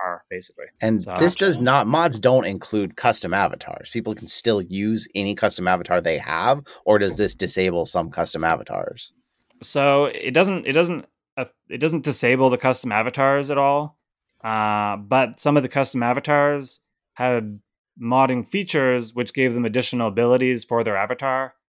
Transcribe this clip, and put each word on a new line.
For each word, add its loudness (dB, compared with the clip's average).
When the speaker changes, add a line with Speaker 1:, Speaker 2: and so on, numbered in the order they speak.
Speaker 1:
are, -8
basically. -14
Speaker 2:
And 0
Speaker 1:
So -10
Speaker 2:
this 4
does 0
not, 4
mods 0
don't 4
include -4
custom 0
avatars. -2
People -6
can -14
still 0
use -4
any -2
custom 0
avatar 2
they 0
have, -2
or 6
does 0
this -2
disable -2
some -4
custom -4
avatars? -4
Speaker 1:
So 2
it -6
doesn't, 2
it 0
doesn't, 2
uh, -4
it -8
doesn't 0
disable 2
the 2
custom -2
avatars 0
at -2
all. 0
Uh, 0
but 0
some 2
of 4
the -4
custom -2
avatars 0
had -2
modding 2
features -2
which -6
gave 0
them -2
additional -2
abilities 2
for 0
their -2
avatar. -4